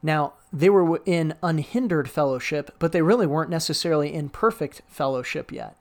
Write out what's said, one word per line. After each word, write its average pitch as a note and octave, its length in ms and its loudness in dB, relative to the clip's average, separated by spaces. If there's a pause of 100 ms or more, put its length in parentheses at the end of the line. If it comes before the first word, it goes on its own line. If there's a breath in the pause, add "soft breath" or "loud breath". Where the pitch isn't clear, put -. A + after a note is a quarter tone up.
Now, D3+ 300 -2 (200)
they D#3+ 160 4
were G3 140 6
w-, E3 240 2
in E3 360 0
unhindered E3 680 -2
fellowship, C#3+ 680 -2
but E3 100 0
they E3+ 120 2
really G3+ 240 4
weren't D#3 220 0
necessarily D#3+ 640 -2
in D3+ 160 -6
perfect - 600 -4
fellowship C3+ 640 -4
yet A2+ 280 -14